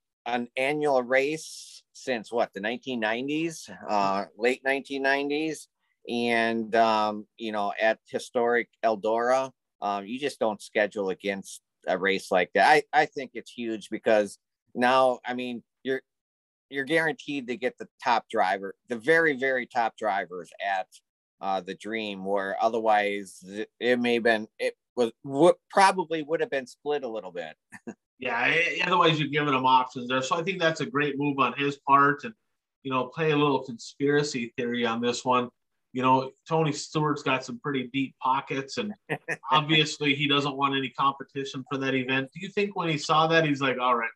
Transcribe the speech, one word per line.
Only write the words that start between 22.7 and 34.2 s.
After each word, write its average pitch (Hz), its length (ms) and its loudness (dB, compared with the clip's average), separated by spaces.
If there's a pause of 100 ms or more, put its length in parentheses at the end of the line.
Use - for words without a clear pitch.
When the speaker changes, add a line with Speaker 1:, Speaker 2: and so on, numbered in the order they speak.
Speaker 1:
it, 101 240 -8 (100)
it 123 200 2
may 120 160 2
have 120 80 0
been, 110 240 2 (100)
it 123 180 -4 (200)
was, 117 160 0 (120)
would, 143 320 4 (140)
probably 185 540 2
would 160 160 -2
have 156 100 -2
been 131 180 -4
split 147 360 -6
a 123 60 -6
little 104 220 -10
bit. 82 240 -10 (300)
<laughs> 220 100 -10 (260)
Speaker 2:
Yeah, 127 140 -4
I, 151 500 0
otherwise 170 320 6
you're 143 120 0
giving 147 240 0
them 131 120 2
options 123 440 4
there. 147 120 2
So 175 140 0
I 170 80 0
think 185 160 -4
that's 160 220 2
a 135 40 -4
great 139 320 -2
move 143 220 -2
on 120 140 2
his 143 240 -2 (100)
part, 143 380 6
and, 113 80 -12 (500)
you 135 80 -6
know, 127 140 0
play 156 260 0
a 147 60 4
little 143 260 4
conspiracy 139 960 -2